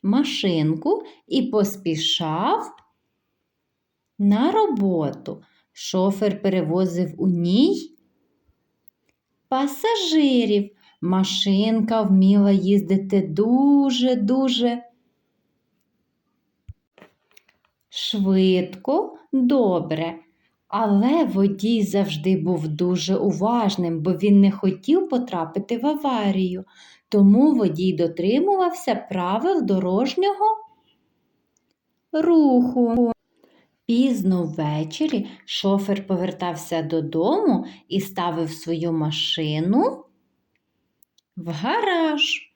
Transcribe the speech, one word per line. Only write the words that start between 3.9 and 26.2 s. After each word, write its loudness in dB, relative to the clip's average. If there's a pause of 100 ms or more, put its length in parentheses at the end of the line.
на 4
роботу. -2 (280)
Шофер -2
перевозив -2
у -2
ній 0 (1500)
пасажирів. 0 (300)
Машинка 0
вміла 6
їздити 2
дуже-дуже 2 (3000)
швидко, 0 (140)
добре. 0 (520)
Але 2
водій 0
завжди 0
був -2
дуже -2
уважним, -2
бо -2
він 4
не 6
хотів 0
потрапити -4
в -6
аварію. -2 (440)